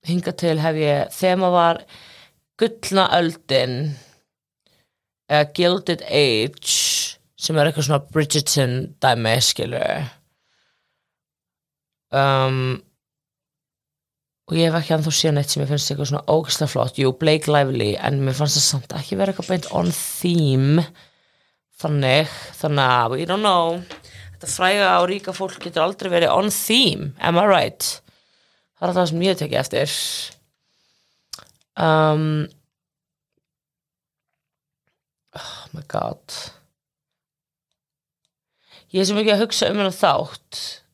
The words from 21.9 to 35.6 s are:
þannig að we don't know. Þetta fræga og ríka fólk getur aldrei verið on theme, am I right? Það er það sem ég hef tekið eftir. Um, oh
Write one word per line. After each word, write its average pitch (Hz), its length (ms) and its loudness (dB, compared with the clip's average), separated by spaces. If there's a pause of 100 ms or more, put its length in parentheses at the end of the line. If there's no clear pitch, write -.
þannig 139 400 2
að 120 160 0
we 160 80 -4
don't 185 160 -4
know. 175 380 2 (560)
Þetta - 180 -10
fræga 190 460 2
og 180 100 2
ríka 196 240 -6
fólk 185 320 -8
getur 165 220 0
aldrei 196 260 -4
verið 170 240 4
on 202 160 0
theme, 220 640 0
am 170 240 2
I 208 80 4
right? 147 460 0 (800)
Það 180 160 -2
er 175 80 -4
það 180 100 4
sem 165 140 -2
ég 190 80 2
hef 175 80 0
tekið 147 240 -2
eftir. - 280 -2 (1900)
Um, 156 440 4 (3250)
oh - 140 -16 (200)